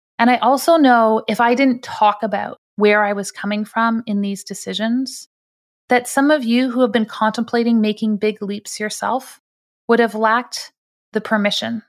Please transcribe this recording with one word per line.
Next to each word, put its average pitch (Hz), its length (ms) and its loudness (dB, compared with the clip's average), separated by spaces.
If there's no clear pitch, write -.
And 233 120 4
I 247 80 2
also 269 380 2
know 233 520 4
if 220 120 -2
I 240 140 4
didn't 254 300 2
talk - 400 0
about 202 340 -6
where 208 280 4
I 202 80 -2
was 202 180 -8
coming 208 340 -6
from 226 400 -2
in 202 160 -4
these 202 220 -6
decisions, 226 840 -6
that 240 200 0
some 285 240 2
of 285 120 0
you 240 260 2
who 240 100 -2
have 240 120 2
been 220 140 0
contemplating 233 720 0
making 214 360 -2
big 214 260 -4
leaps 202 380 -10
yourself 214 600 -6
would 233 140 4
have 220 140 0
lacked 220 580 -2
the 214 80 -4
permission 214 680 -2